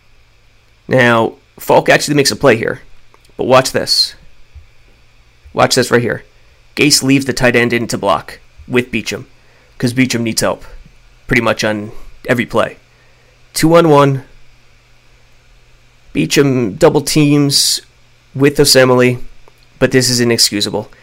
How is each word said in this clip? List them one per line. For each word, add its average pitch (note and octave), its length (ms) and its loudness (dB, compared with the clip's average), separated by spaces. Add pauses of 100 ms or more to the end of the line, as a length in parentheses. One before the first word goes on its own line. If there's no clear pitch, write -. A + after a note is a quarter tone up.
(920)
Now, A#2+ 440 2 (240)
Falk - 320 2
actually D3 240 0
makes C#3 160 2
a G#2+ 60 -4
play B2 200 2
here, - 240 -6 (560)
but - 80 -6
watch C3 280 2
this. - 420 0 (1400)
Watch B2 160 0
this B2 160 -2
right B2 100 2
here. A#2 220 -6 (540)
Gase C#3 260 0
leaves C3+ 220 2
the G#3 80 -4
tight B2 240 0
end A#2+ 160 2
in A#2 160 -4
to G#2+ 100 -6
block F#2 400 -4 (300)
with B2 240 -2
Beachum, A2 320 -8 (520)
'cause A#2+ 160 -4
Beachum A#2+ 280 -2
needs A2+ 200 -4
help - 240 -4 (600)
pretty B2 160 0
much A2 220 -2
on G#2+ 260 -4 (380)
every A#2+ 180 -2
play. - 300 -4 (800)
Two D#3+ 200 2
on E3+ 140 4
one. C#3 340 2 (1900)
Beachum C3 640 0
double D3+ 220 2
teams D3 800 0 (560)
with C#3 220 0
Osemele, B2+ 640 2 (600)
but F3 100 0
this B2 180 2
is B2 120 -2
inexcusable. G#2+ 720 -2 (100)